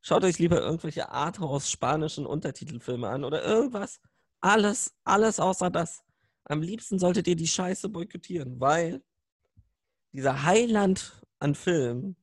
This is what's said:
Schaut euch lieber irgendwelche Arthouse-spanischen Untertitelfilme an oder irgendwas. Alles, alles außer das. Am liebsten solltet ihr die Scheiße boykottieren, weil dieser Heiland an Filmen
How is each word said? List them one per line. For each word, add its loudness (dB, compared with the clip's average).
Schaut 2
euch 2
lieber 4
irgendwelche -4
Arthouse-spanischen -2
Untertitelfilme -6
an -4
oder -4
irgendwas. 0
Alles, 2
alles 2
außer 0
das. -4
Am -4
liebsten -4
solltet 2
ihr 4
die -2
Scheiße -2
boykottieren, -8
weil 2
dieser 0
Heiland 2
an 0
Filmen 0